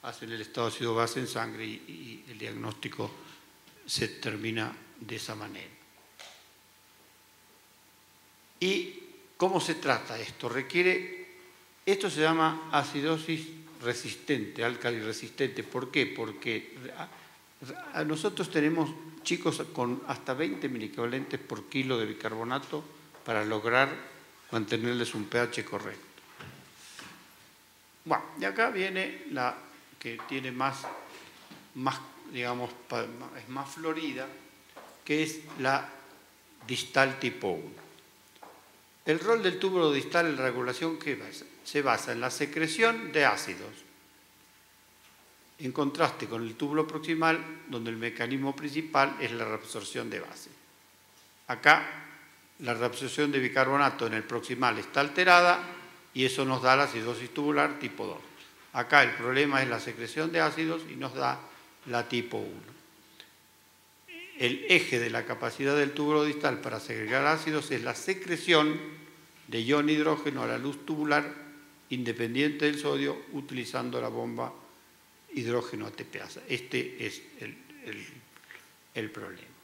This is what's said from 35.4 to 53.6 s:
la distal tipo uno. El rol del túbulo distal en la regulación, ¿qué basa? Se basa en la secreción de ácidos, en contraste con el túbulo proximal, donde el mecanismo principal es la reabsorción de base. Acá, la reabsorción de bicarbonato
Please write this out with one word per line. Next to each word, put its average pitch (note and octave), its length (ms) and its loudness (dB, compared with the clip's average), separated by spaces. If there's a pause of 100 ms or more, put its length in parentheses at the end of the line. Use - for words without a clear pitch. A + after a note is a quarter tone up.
la C3+ 320 2 (760)
distal C3 540 2
tipo A2 280 -2
uno. D#2 400 -6 (1160)
El D#3 160 4
rol A3 220 4
del F3+ 160 2
túbulo F3+ 340 4
distal E3 340 2
en D3 100 0
la C3 60 -2
regulación, B2+ 560 0
¿qué D3 180 -4
basa? - 280 -12 (200)
Se - 180 0
basa A#2+ 300 2
en A#2 80 -4
la B2+ 100 0
secreción D#3+ 840 0
de D3+ 120 6
ácidos, G2+ 480 2 (1900)
en C3 140 -4
contraste C#3+ 540 0
con A#2 160 -6
el A2 120 -6
túbulo D3+ 320 0
proximal, D#3+ 520 2 (300)
donde A#2 220 -6
el A2+ 60 -6
mecanismo B2 580 -2
principal D3 680 0
es A#2 120 -2
la A#2 120 -4
reabsorción A2 640 -6
de G2+ 120 -6
base. - 300 -14 (1000)
Acá, - 560 6 (560)
la A#2+ 140 0
reabsorción B2 580 0
de C#3 60 2
bicarbonato C3 680 4